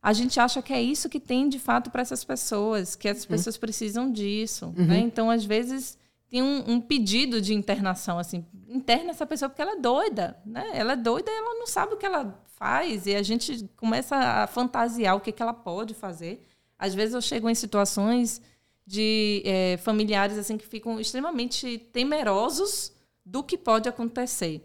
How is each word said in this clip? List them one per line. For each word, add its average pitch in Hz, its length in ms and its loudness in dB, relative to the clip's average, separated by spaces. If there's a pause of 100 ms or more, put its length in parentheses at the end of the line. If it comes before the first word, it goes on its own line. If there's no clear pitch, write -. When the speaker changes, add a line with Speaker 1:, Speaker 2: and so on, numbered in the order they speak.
Speaker 1:
a 214 100 4
gente 240 280 2
acha 247 220 4
que 269 100 -6
é 247 100 0
isso 277 260 0
que 285 120 -4
tem 262 280 2
de 269 100 0
fato 240 320 0
pra 247 120 -2
essas 247 220 -6
pessoas, 214 720 -2
que - 120 -4
essas 202 160 -4
Speaker 2:
Uhum. - 60 -18
Speaker 1:
pessoas 175 260 0
precisam 226 560 -2
disso, 208 640 -2
Speaker 2:
Uhum. 180 100 6
Speaker 1:
né? 175 120 8
Então, 226 320 2
às 226 140 4
vezes, 247 520 -2 (320)
tem 247 140 0
um, 269 300 0
um 240 80 4
pedido 240 600 0
de 202 140 0
internação, 190 640 0
assim, 170 260 -6 (240)
interna 262 420 2
essa 320 160 -4
pessoa 302 220 -4
porque 277 140 -6
ela 381 100 -2
é 381 80 -6
doida, 240 640 0
né? 240 300 -8
Ela 226 200 0
é - 20 0
doida 247 340 0
e 440 40 -2
ela 453 200 -4
não 466 120 -8
sabe - 280 0
o - 20 -6
que 415 80 -8
ela 294 380 -4 (140)
faz, 247 500 -2
e 202 80 2
a 202 80 2
gente 233 540 -2
começa 240 400 0
a 233 300 4
fantasiar 233 680 2
o 202 40 -2
que, 220 100 -6
que 220 120 -6
ela 233 120 -2
pode 214 400 -8
fazer. 170 500 -12 (340)
Às 190 160 -2
vezes 220 200 0
eu 247 80 0
chego 226 260 0
em 233 60 4
situações 214 840 2 (480)
de, 214 560 2
é, 185 340 2
familiares, 214 600 2
assim, 214 180 -4
que 208 100 -10
ficam 220 340 -6
extremamente 247 760 -4 (160)
temerosos 285 1000 0 (320)
do 233 180 -4
que 311 160 -2
pode 220 300 2
acontecer. 233 760 -4